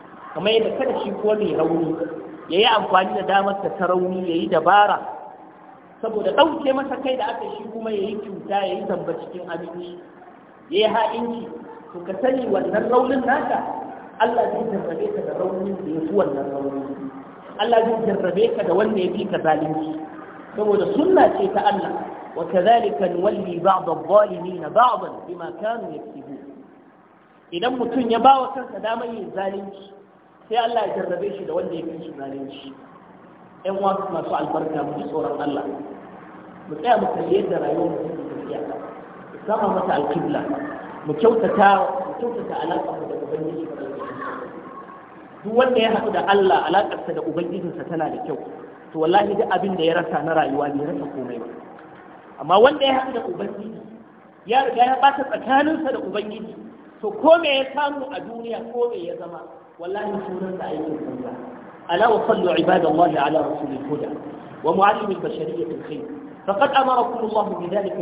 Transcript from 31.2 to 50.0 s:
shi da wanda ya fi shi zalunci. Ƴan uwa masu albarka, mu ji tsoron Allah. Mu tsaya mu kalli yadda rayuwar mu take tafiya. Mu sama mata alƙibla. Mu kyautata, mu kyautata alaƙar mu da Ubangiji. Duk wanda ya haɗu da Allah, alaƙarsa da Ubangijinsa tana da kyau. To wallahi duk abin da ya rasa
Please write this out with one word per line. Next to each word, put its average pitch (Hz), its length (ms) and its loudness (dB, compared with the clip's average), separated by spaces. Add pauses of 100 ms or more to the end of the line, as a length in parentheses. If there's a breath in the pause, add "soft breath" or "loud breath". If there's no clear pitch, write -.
shi - 80 -10
da 156 100 -6
wanda 180 200 -2
ya 165 80 -6
fi 160 240 -8
shi - 80 -12
zalunci. 135 580 -12 (920)
Ƴan 190 160 -2
uwa 196 160 2 (160)
masu 160 160 -4
albarka, 156 520 -2
mu 147 200 -6
ji - 80 -8
tsoron 147 320 -2
Allah. 143 220 -2 (1040)
Mu 156 100 -8
tsaya 220 240 4
mu 185 40 0 (120)
kalli 165 160 2
yadda 180 240 2
rayuwar 160 320 0
mu - 80 -4
take - 240 -6
tafiya. - 400 -8
Mu - 840 -12
sama 208 280 0
mata 180 240 0
alƙibla. 143 420 0 (640)
Mu 151 80 -2
kyautata, 214 560 6 (360)
mu - 160 -8
kyautata - 400 -4
alaƙar 165 320 -2
mu - 160 -8
da - 40 -6 (120)
Ubangiji. - 400 -4 (1800)
Duk 220 100 -4
wanda 247 260 6
ya 220 100 4
haɗu 202 220 0
da 175 160 0
Allah, 190 420 6
alaƙarsa 175 440 0
da 156 80 -2
Ubangijinsa 175 680 -4
tana 160 200 -2
da - 120 -8
kyau. 151 160 -6 (540)
To 160 60 -6
wallahi 202 360 4
duk - 160 0
abin 190 260 2
da 160 60 0
ya 165 120 4
rasa 160 280 0